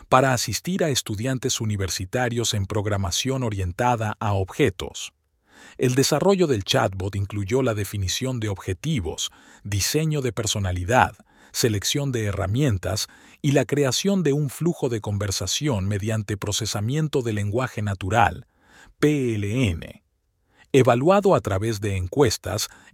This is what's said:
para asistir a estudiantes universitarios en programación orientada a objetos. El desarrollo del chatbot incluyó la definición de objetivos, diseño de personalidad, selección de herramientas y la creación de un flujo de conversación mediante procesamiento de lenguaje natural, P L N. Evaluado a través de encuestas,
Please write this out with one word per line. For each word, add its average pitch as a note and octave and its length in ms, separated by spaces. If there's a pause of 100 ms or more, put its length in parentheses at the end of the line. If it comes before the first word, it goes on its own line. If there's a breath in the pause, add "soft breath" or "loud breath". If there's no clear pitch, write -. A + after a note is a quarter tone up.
para C3 240
asistir F3 500
a D#3+ 60
estudiantes A#2+ 720
universitarios A2 920
en G2 120
programación G#2 760
orientada G#2+ 800
a G#2 140
objetos. - 800 (640 loud breath)
El B2+ 180
desarrollo E3 520
del A2 160
chatbot G2+ 520
incluyó G2+ 480
la A#2 100
definición G#2 680
de A2 100
objetivos, F#2+ 840 (320 loud breath)
diseño D3 580
de B2 100
personalidad, G2 840 (380 soft breath)
selección C3 580
de A2 140
herramientas G2+ 840 (340 loud breath)
y C#3 120
la C#3 120
creación C#3+ 560
de C#3+ 120
un D3 160
flujo D#3 400
de A2 120
conversación G2+ 840
mediante G#2 500
procesamiento B2+ 840
de A#2 120
lenguaje G#2 480
natural, G2 680 (520 soft breath)
P C#3 360
L G#2 340
N. - 340 (680 soft breath)
Evaluado C#3+ 600
a C3+ 80
través G2+ 380
de G2+ 160
encuestas, G2 720 (260 loud breath)